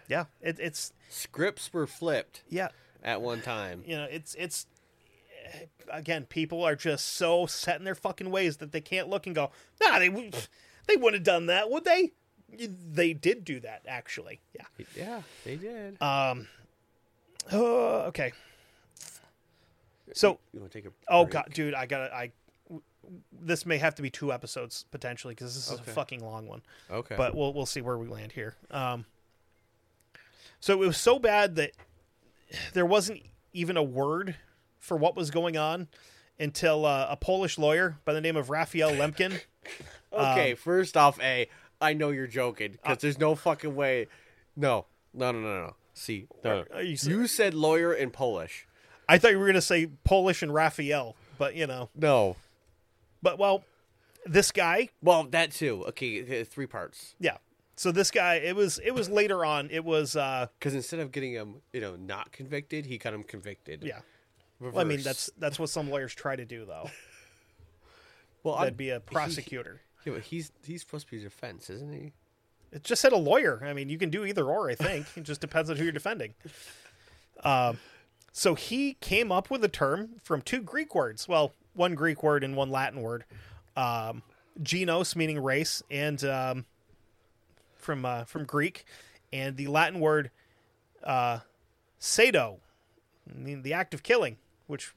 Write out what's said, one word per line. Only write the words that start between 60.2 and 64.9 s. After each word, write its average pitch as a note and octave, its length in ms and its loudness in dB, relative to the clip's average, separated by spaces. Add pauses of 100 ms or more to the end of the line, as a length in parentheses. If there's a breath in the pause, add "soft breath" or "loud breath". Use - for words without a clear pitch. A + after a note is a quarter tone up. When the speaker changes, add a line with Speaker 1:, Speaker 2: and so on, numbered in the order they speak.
Speaker 2:
'Cause C#3 160 -2
instead C#3 240 -6
of C#3 140 -8
getting C3+ 220 -6
him, G#2+ 280 -12 (100)
you B2 80 -6
know, G2 140 -6
not F#2+ 380 -10
convicted, C#3+ 540 -8
he B2 120 -8
got A2 160 -6
him G#2+ 80 -10
convicted. F#2 640 -14
Speaker 1:
Yeah. A2+ 160 -10 (580 soft breath)
Well, B2 180 -10
I F#3 60 2
mean, D3+ 160 0